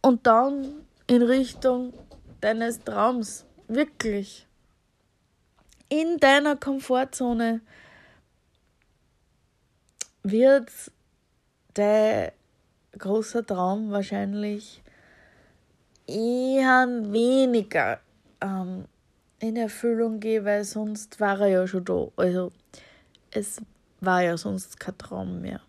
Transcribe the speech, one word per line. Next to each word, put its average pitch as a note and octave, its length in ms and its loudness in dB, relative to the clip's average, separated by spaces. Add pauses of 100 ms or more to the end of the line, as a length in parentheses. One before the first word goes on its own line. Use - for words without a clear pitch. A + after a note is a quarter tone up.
Und B3 220 4
dann C#4 580 2 (220)
in A#3+ 140 6
Richtung B3 720 0 (480)
deines A3+ 420 -2
Traums. A3 640 -2 (240)
Wirklich. A3+ 800 -4 (1400)
In D#4+ 300 -2
deiner C#4+ 400 4
Komfortzone B3+ 1040 -2 (2500)
wird B3 460 4 (1040)
dein G#3 580 2 (680)
großer G#3+ 480 -4
Traum G3 460 -2
wahrscheinlich G3+ 920 -6 (1200)
eher B3+ 840 2
weniger, A#3 1120 0 (400)
ähm, F#3+ 440 -6 (540)
in A3+ 160 -6
Erfüllung A3+ 640 -2
gehen, A3 240 -2
weil G#3 220 0
sonst G#3+ 560 -8
war G3 180 0
er G3+ 80 4
ja F#3 200 4
schon F#3 180 -4
da. F3+ 220 -2 (100)
Also, F3+ 340 0 (800)
es G#3 300 -8 (400)
war F#3 200 2
ja E3+ 140 0
sonst F#3+ 460 -10
kein - 160 -12
Traum F#3 420 -10
mehr. F#3+ 300 -10